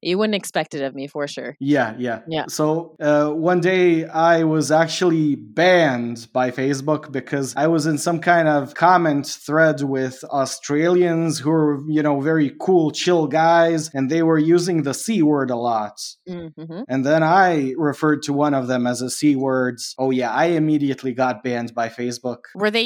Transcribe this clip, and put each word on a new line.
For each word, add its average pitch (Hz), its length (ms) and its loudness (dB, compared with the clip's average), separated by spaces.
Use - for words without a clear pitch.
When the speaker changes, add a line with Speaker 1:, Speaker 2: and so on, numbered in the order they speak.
Speaker 1:
you 180 160 -2
wouldn't 214 160 -2
expect 180 400 -6
it 143 80 -6
of 135 140 -6
me 135 100 -10
for 143 220 -8
sure. - 320 -12
Speaker 2:
Yeah, 135 360 0
yeah. 120 320 -6
Speaker 1:
Yeah. 156 200 -6
Speaker 2:
So, 160 520 -2
uh, 147 280 2
one 165 320 0
day 175 440 2
I 165 380 2
was 156 300 0
actually 160 640 2
banned 120 960 2
by 127 180 0
Facebook 139 640 -2
because 131 440 -4
I 147 120 2
was 160 180 2
in 156 120 0
some 170 200 -2
kind 170 300 2
of 143 260 0
comment 165 540 2
thread 151 540 0
with 131 420 -4
Australians 165 1120 0
who 139 120 -2
were, 151 380 2
you 151 140 0
know, 147 180 0
very 151 400 0
cool, 175 300 2
chill 165 380 0
guys, 165 640 4
and 135 160 -2
they 165 140 0
were 160 140 4
using 165 440 2
the 139 100 -2
C 202 300 -2
word 143 280 2
a 120 60 -4
lot. 113 420 -4
Speaker 1:
Mm-hmm. 165 600 -12
Speaker 2:
And 131 180 -2
then 156 160 2
I 160 540 2
referred 151 480 0
to 147 80 -4
one 143 220 0
of 131 120 -2
them 123 220 0
as 120 140 -4
a 127 80 -6
C 147 260 2
word. 131 420 -2
Oh, 131 120 0
yeah, 123 220 -2
I 143 140 2
immediately 147 680 0
got 127 300 -2
banned 120 300 -4
by 117 140 -2
Facebook. 120 500 -8
Speaker 1:
Were 208 160 0
they 226 140 0